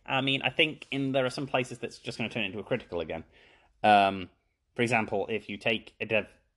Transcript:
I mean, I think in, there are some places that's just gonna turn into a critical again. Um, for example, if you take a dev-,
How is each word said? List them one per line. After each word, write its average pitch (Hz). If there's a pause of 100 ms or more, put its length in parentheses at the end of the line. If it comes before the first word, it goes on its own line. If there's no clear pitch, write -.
I 131
mean, 135
I -
think 156
in, 135
there 131
are 127
some 139
places 127
that's -
just -
gonna 110
turn 113
into 98
a 95
critical 98
again. 82 (600)
Um, 98 (460)
for 123
example, 113
if 107
you 101
take 110
a 110
dev-, 107 (300)